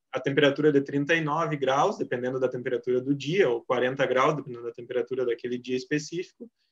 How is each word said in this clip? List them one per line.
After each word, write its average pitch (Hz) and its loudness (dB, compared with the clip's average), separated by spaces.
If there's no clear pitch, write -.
a 131 -4
temperatura 156 4
de 139 4
trinta 143 0
e 165 0
nove 151 -2
graus, 139 2
dependendo 131 -4
da 127 0
temperatura 123 -2
do 135 0
dia, 143 2
ou 120 -2
quarenta 127 0
graus, 131 2
dependendo 120 -10
da 117 -8
temperatura 123 -4
daquele 120 -4
dia 127 -4
específico, 151 -6